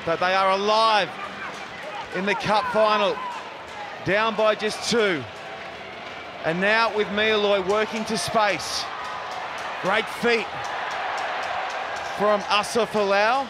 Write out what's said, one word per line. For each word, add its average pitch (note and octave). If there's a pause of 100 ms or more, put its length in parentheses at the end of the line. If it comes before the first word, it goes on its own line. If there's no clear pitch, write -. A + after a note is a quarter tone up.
but E3
they F#3
are F#3+
alive G#3+ (1040)
in F#3+
the G3+
cup G3+
final. G#3 (880)
Down G#3
by G#3+
just G#3
two. G3 (1200)
And E3
now G#3+
with G#3
Mialoi G3+
working G#3+
to A3
space. G3+ (1000)
Great F#3+
feet A#3 (1700)
from G#3
Asa G#3
Folau. G#3+